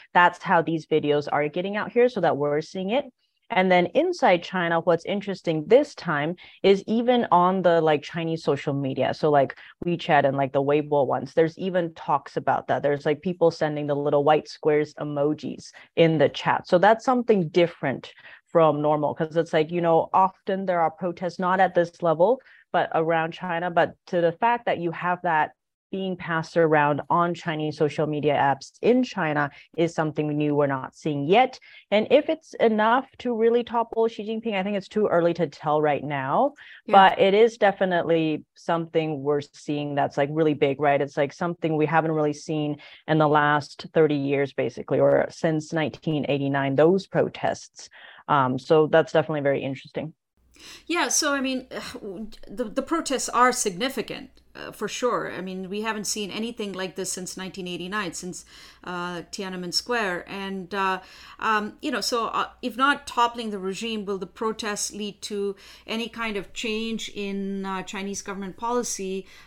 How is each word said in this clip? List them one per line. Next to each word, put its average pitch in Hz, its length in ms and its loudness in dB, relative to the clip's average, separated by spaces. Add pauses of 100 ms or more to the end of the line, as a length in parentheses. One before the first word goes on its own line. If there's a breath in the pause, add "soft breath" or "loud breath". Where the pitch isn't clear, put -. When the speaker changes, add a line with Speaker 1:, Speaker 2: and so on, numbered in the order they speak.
(120)
Speaker 1:
that's - 300 4
how 175 200 2
these 160 220 -4
videos 147 460 2
are 147 160 0
getting 185 300 -6
out 214 160 -6
here, 240 160 4
so 247 140 -4
that 143 140 2
we're 147 240 0
seeing 190 300 -8
it. 277 140 0 (500)
And 185 160 2
then 180 180 6
inside 262 540 2
China, 170 380 -2
what's 165 240 0
interesting 175 640 -4
this 269 280 4
time 160 420 -4 (260 loud breath)
is 196 240 4
even 240 440 2
on 180 300 4
the, 170 220 4
like, 151 200 2
Chinese 165 400 -6
social 143 300 0
media, 131 400 -2
so, - 160 0
like, 143 300 2 (260 loud breath)
WeChat 165 400 2
and, 139 140 0
like, 139 160 -2
the 139 80 2
Weibo 147 440 2
ones, 131 280 -4
there's 165 240 2
even 175 340 -2
talks - 460 -4
about - 300 -2
that. 127 140 -2
There's, 143 220 -2
like, 151 160 0
people 175 300 0
sending 151 360 -2
the 143 80 -2
little 143 300 2
white 151 240 4
squares 151 460 -2
emojis 147 760 -6 (260 loud breath)
in 165 200 4
the 139 140 4
chat. - 360 -2
So 180 120 4
that's 214 260 4
something 233 460 2
different - 640 0 (320 loud breath)
from 156 340 4
normal, 151 340 0
'cause 160 220 -6
it's 165 160 0
like, 156 180 2
you 175 120 -2
know, 165 320 4
often 190 500 0
there 180 160 0
are 160 100 2
protests, 175 480 -8
not 185 220 0
at 180 140 4
this 170 280 0
level, 175 380 2 (320 soft breath)
but 170 220 0
around 165 380 0
China. 175 380 -6
But 170 260 0 (100)
to 175 160 0
the 165 100 2
fact 240 320 0
that 180 140 -2
you 170 140 -4
have 175 320 -4
that 160 260 2 (400)
being 190 260 -6
passed 165 400 -6
around 151 540 4
on 170 240 2
Chinese 156 420 -6
social 151 300 0
media 147 280 0
apps 135 460 0
in 247 220 4
China 151 480 -2 (260 loud breath)
is 165 180 0
something 156 320 -2 (120)
new 147 160 0
we're 143 120 2
not 135 300 -6
seeing 143 300 -4
yet. 247 340 4 (300 loud breath)
And 214 200 2
if 294 200 4
it's - 240 -8
enough 226 520 2 (120)
to 240 180 -4
really 233 260 2
topple 226 460 -2
Xi 220 180 -10
Jinping, 220 280 -6
I 190 80 -2
think 202 160 -4
it's 190 100 -8
too 214 200 0
early 170 260 2
to 170 120 -2
tell 151 360 -2
right 147 200 0
now, 147 520 -2 (320 loud breath)
Speaker 2:
Yeah. 196 240 8
Speaker 1:
but - 80 0
it 190 160 6
is 220 240 4
definitely 170 840 2 (120)
something 165 680 -2
we're 147 200 0
seeing 147 520 -6
that's, 139 220 -2
like, 143 160 0
really 156 220 2
big, 139 260 0
right? 143 180 4
It's, 139 200 -4
like, 143 160 -2
something 170 420 -4
we 151 80 2
haven't 160 280 2
really 151 200 0
seen 147 460 -6 (280 loud breath)
in 160 120 4
the 156 100 4
last 147 640 0
thirty 151 240 4
years, 139 380 -2
basically, 131 440 -2
or 139 300 4
since 156 460 -2
nineteen 156 520 -2
eighty-nine, 139 480 0
those 170 320 4
protests. - 840 -4 (380 loud breath)
Um, 135 300 2
so 156 280 4
that's 156 260 2
definitely 156 300 0
very 139 200 0
interesting. 139 520 -10 (720 loud breath)
Speaker 2:
Yeah, 339 220 -2
so, 285 260 0
I 277 80 -2
mean, 254 260 -4
<sighs> 208 800 -12
the, 208 160 -6
the 220 180 -4
protests 285 460 -4
are 247 240 4
significant, 214 800 -6 (240)
uh, 73 160 -14
for - 160 -10
sure. 190 460 -4
I 127 80 -10
mean, 185 300 -10
we 208 100 -6
haven't 214 240 -6
seen - 260 -6
anything 220 420 -8
like 185 220 -8
this 185 160 -8
since - 280 -10
nineteen 185 280 -10
eighty-nine, 180 460 -6
since, - 320 -12 (400 loud breath)
uh, 175 380 -8 (100)
Tiananmen 185 400 -8
Square. 202 560 -4
And, 196 460 -10
uh, 190 260 -2 (400 loud breath)
um, 214 400 -2
you 302 100 -6
know, 247 120 -4
so, 233 240 -2
uh, - 220 -4 (120)
if 240 160 -6
not 277 300 0
toppling 233 420 -2
the 208 100 -6
regime, 196 460 -6
will 196 140 -6
the 180 80 -8
protests 220 680 -6
lead 208 300 -10
to 202 340 -6 (300 loud breath)
any 226 220 -6
kind 226 280 -8
of 190 160 -8
change 226 640 -6
in, 196 500 -6
uh, 190 180 -8
Chinese 196 380 -10
government 196 380 -12
policy, 196 680 -4 (200 loud breath)